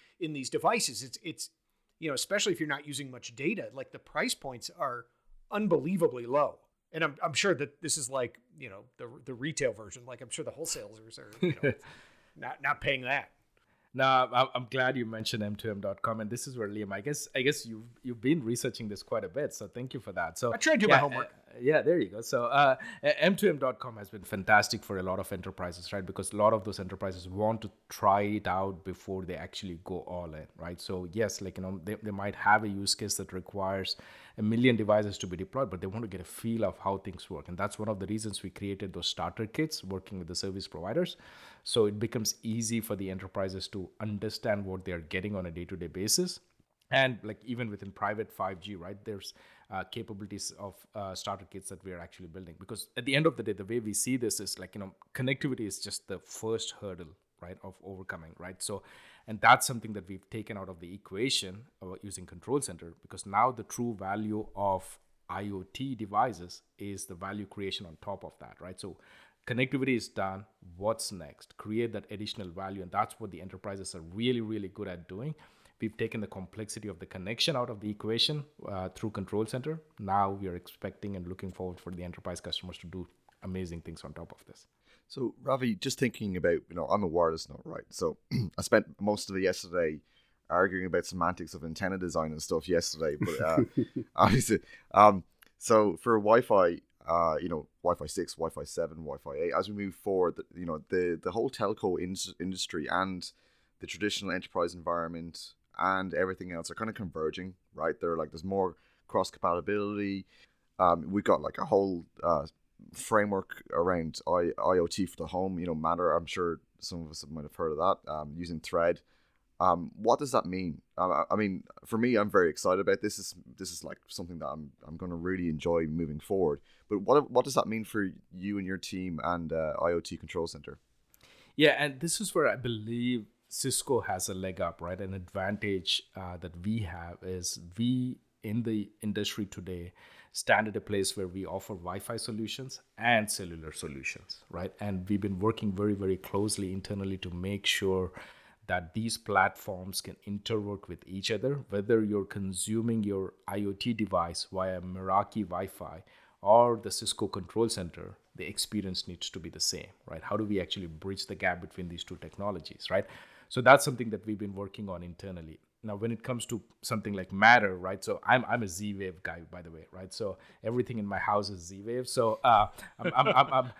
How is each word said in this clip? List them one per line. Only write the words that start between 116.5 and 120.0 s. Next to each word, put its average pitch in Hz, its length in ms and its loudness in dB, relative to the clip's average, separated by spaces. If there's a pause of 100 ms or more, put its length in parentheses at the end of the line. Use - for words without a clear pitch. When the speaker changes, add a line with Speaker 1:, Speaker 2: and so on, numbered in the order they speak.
Speaker 3:
some 85 240 -10
of 76 80 -12
us 78 180 -12
might 76 140 -8
have 73 120 -14
heard 80 180 0
of 73 40 -4
that, 90 340 2
um, 76 240 -6
using 85 240 -6
Thread. 85 420 2 (580)
Um, 87 360 4
what 113 240 4